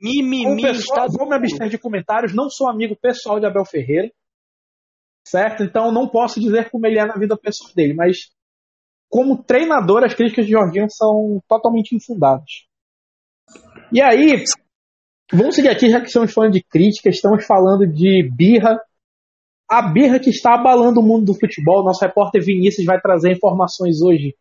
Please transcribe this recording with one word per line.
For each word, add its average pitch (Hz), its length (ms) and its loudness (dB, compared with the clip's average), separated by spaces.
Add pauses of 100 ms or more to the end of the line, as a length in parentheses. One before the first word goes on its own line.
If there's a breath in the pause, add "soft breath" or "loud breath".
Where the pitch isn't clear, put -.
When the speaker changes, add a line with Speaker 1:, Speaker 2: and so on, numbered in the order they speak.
Speaker 1:
Mimimi 262 420 -4
Speaker 2:
como 220 180 -4
pessoa, 247 440 -4
Speaker 1:
está 170 120 -6
Speaker 2:
vou 285 120 -6
me 285 60 -2
abster 220 340 -6
de 226 80 -8
comentários, 214 560 -6
não 262 160 -4
sou 269 180 -6
amigo 220 320 -6
pessoal 240 400 -4
de 208 60 -2
Abel 196 200 -4
Ferreira, 156 440 -4 (1160)
certo? 214 380 -4
Então 226 280 -2
não 240 160 -2
posso 247 320 -4
dizer 226 300 -2
como 226 180 -4
ele 220 120 0
é 214 60 0
na 214 100 -8
vida 208 220 -4
pessoal - 380 -12
dele, 151 180 0
mas 175 240 0 (920)
como 262 340 0
treinador 247 600 0
as 233 100 0
críticas 226 320 -2
de 214 80 -2
Jorginho 202 360 0
são 214 580 -2
totalmente 226 480 0
infundadas. 147 680 -4 (1300)
E 233 100 4
aí, 269 420 4 (880)
vamos 233 220 2
seguir 285 160 2
aqui, 233 200 2
já 240 100 4
que 247 80 -8
estamos 233 260 0
falando 220 200 2
de 185 100 0
crítica, 202 460 0
estamos 208 360 0
falando 196 400 2
de 175 500 2
birra. 220 440 2 (880)
A 233 120 2
birra 247 380 2
que 262 100 0
está 240 260 2
abalando 240 440 4
o 226 40 4
mundo 220 220 2
do 196 140 -2
futebol, 185 440 0
nosso 185 200 -2
repórter 202 400 0
Vinícius 190 420 0
vai 185 140 0
trazer 180 340 2
informações 180 680 -2
hoje 156 400 0